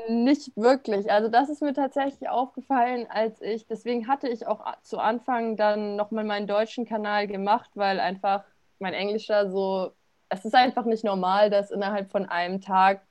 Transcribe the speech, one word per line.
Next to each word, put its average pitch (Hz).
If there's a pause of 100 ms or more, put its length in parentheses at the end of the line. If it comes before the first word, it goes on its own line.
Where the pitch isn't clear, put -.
Nicht 240
wirklich. 220
Also 214
das 269
ist 294
mir 294
tatsächlich 277
aufgefallen, 247
als 220
ich, 220
deswegen 226
hatte 277
ich 233
auch 214
a-, -
zu -
Anfang 233
dann 208
nochmal 208
meinen 208
deutschen 220
Kanal 208
gemacht, 202
weil 196
einfach 196 (360)
mein 185
Englischer 208
so, 190 (380)
es -
ist 220
einfach 247
nicht 220
normal, 196
dass 202
innerhalb 196
von 190
einem 180
Tag 190